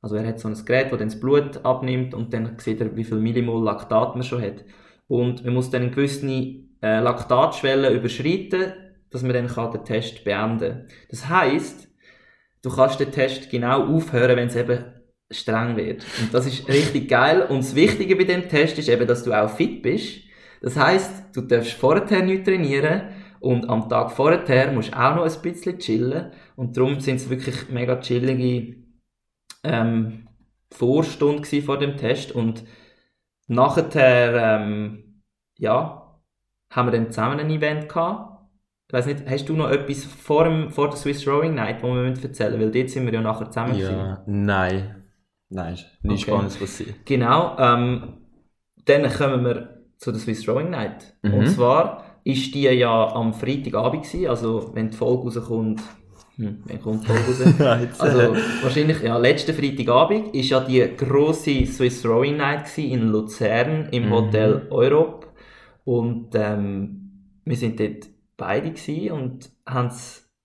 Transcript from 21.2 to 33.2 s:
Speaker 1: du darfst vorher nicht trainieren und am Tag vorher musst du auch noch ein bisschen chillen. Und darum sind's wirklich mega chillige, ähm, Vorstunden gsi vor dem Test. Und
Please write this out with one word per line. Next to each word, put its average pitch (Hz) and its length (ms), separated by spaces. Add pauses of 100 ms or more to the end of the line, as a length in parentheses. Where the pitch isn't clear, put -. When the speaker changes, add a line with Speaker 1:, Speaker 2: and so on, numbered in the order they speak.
Speaker 1:
du 127 60
darfst 117 320
vorher 185 500
nicht 190 220
trainieren 160 580 (360)
und 127 300
am 113 180
Tag 117 240
vorher 139 600
musst 117 220
du - 60
auch 135 160
noch 170 100
ein 160 160
bisschen 170 360
chillen. 127 540 (240)
Und 120 200
darum 135 240
sind's 131 300
wirklich 127 400
mega 123 300
chillige, 123 760 (880)
ähm, 113 640 (440)
Vorstunden 147 720
gsi 143 180
vor 143 160
dem 143 200
Test. - 340
Und 113 320 (840)